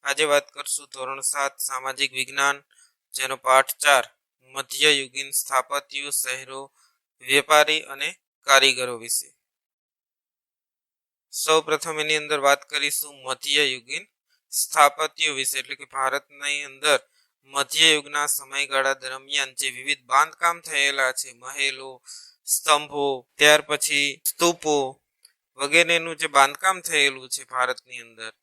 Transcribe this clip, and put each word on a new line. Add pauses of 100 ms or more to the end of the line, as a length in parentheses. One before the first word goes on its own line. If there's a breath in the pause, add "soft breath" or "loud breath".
આજે
વાત
કરશું
ધોરણ
સાત
સામાજિક
વિજ્ઞાન, (560 soft breath)
જેનો
પાઠ
ચાર, (500)
મધ્યયુગીન
સ્થાપત્યો,
શહેરો, (640)
વેપારી
અને (380)
કારીગરો
વિશે. (2000)
સૌ
પ્રથમ
એની
અંદર
વાત
કરીશું
મધ્યયુગીન (480)
સ્થાપત્યો
વિશે,
એટલે
કે
ભારતની
અંદર (520)
મધ્યયુગના
સમયગાળા
દરમિયાન
જે
વિવિધ
બાંધકામ
થયેલા
છે,
મહેલો, (560 loud breath)
સ્તંભો, (260)
ત્યાર
પછી (160)
સ્તૂપો (840 soft breath)
વગેરેનું
જે
બાંધકામ
થયેલું
છે
ભારતની
અંદર